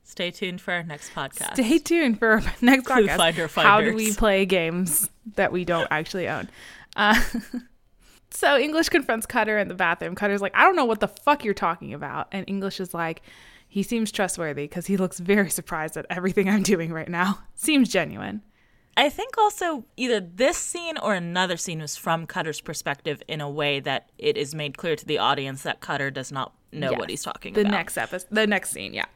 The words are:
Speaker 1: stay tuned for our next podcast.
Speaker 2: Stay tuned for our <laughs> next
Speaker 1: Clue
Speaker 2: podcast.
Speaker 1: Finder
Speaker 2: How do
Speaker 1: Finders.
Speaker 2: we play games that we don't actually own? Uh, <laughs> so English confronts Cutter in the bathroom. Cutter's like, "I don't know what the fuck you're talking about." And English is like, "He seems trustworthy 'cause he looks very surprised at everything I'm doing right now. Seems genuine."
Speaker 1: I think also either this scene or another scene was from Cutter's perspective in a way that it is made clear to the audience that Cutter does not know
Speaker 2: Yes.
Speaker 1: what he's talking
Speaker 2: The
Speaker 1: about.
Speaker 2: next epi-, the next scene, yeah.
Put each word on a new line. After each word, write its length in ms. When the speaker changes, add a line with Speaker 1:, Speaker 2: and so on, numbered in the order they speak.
Speaker 1:
stay 280
tuned 320
for 100
our 100
next 300
podcast. 420
Speaker 2:
Stay 240
tuned 400
for 120
our 120
<laughs> 100
next 240
Speaker 1:
Clue 200
Speaker 2:
podcast. 120
Speaker 1:
Finder 300
Speaker 2:
How 340
do 60
Speaker 1:
Finders. 60
Speaker 2:
we 200
play 320
games 640
that 180
we 140
don't 240
actually 360
own? 220
Uh, 240
<laughs> 500
so 260
English 320
confronts 380
Cutter 320
in 100
the 60
bathroom. 400
Cutter's 260
like, 160
"I 60
don't 140
know 100
what 140
the 80
fuck 360
you're 80
talking 400
about." 400
And 160
English 320
is 140
like, 260
"He 140
seems 280
trustworthy 580
'cause 180
he 100
looks 220
very 320
surprised 480
at 100
everything 400
I'm 140
doing 320
right 160
now. 300
Seems 360
genuine." 500
Speaker 1:
I 120
think 260
also 480
either 220
this 360
scene 400
or 160
another 460
scene 240
was 160
from 280
Cutter's 360
perspective 640
in 140
a 80
way 300
that 360
it 220
is 160
made 240
clear 180
to 80
the 140
audience 460
that 160
Cutter 300
does 220
not 220
know 200
Speaker 2:
Yes. 80
Speaker 1:
what 100
he's 120
talking 300
Speaker 2:
The 80
Speaker 1:
about. 120
Speaker 2:
next 260
epi-, 320
the 160
next 240
scene, 240
yeah. 100